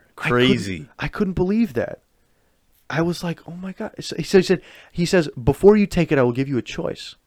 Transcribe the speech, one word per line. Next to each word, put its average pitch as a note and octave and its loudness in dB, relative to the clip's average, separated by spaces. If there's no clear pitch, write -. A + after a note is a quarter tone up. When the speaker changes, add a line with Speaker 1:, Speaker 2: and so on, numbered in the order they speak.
Speaker 1:
I - -8
couldn't, - 0
Speaker 2:
Crazy. A#2+ 0
Speaker 1:
I - -6
couldn't G3 -4
believe F#3+ -2
that. G#2+ -6
I C#3+ -2
was E3+ -4
like, E3+ -6
"Oh - -12
my F#3 -12
God." G#3+ -12
So - -12
he - -4
said, - 4
he - 4
said, F#3 0
he E3+ -2
says, E3 2
"Before C#3+ 6
you G#3 4
take E3+ 0
it, C#3+ 4
I C3+ 4
will B2 2
give C3+ -4
you C3+ -2
a A2 -4
choice." - -10